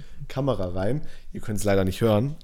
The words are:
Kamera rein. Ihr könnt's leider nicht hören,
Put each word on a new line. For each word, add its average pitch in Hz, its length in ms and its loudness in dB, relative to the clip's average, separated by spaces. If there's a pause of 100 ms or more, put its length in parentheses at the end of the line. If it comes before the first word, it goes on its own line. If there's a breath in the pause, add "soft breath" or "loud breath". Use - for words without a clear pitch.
(280 loud breath)
Kamera 131 400 -2
rein. 92 340 0 (320 loud breath)
Ihr - 80 -6
könnt's 104 220 -2
leider 98 200 4
nicht 95 160 0
hören, 117 440 4